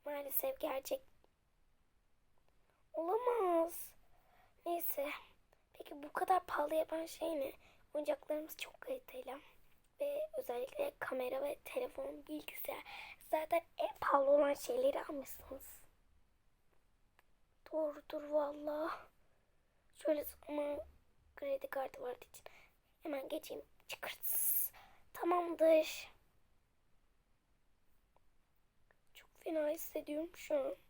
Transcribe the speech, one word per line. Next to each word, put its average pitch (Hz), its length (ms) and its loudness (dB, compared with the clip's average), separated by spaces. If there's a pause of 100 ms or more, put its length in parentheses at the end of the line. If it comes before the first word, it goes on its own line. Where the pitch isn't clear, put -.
Maalesef 285 560 -2
gerçek 285 400 -2 (1900)
olamaz. 359 960 2 (760)
Neyse. 330 440 -2 (640)
Peki - 300 -14
bu 294 100 -12
kadar - 340 4
pahalı 294 280 0
yapan 320 320 0
şey 320 340 -2
ne? 269 120 -2 (420)
Oyuncaklarımız 302 640 -2
çok - 240 -12
kaliteli. 262 580 -10 (600)
Ve 571 320 -2
özellikle 285 680 -2
kamera 262 440 -2
ve 285 220 -2
telefon, 277 600 -6
bilgisayar. - 560 -8 (480)
Zaten 320 300 4 (180)
en - 220 -2
pahalı 277 300 6
olan 285 240 8
şeyleri 262 500 2
almışsınız. - 760 -10 (1900)
Doğrudur 302 500 -2
valla. 294 840 -2 (960)
Şöyle 294 220 2 (240)
ama 294 280 -2 (600)
kredi 277 300 -2
kartı 269 360 -4
vardı 247 300 -8
için. - 120 -20 (580)
Hemen 277 260 -4
geçeyim. - 360 -6 (240)
Çıkırtıs. - 840 0 (420)
Tamamdır. 330 1000 6 (3000)
Çok - 140 -20 (120)
fena 311 280 2
hissediyorum 311 680 -2
şu - 240 -2
an. 269 160 -2 (140)